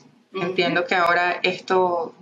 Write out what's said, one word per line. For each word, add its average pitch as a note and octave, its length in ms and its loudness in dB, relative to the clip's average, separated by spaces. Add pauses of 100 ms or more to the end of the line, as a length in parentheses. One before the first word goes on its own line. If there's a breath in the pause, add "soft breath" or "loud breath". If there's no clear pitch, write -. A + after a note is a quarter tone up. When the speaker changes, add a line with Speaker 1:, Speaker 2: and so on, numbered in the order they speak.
(340)
Speaker 1:
Ujú. F#3 100 -4
Speaker 2:
Entiendo F3 420 0
que G3 100 0
ahora F3 460 2
esto F3+ 800 0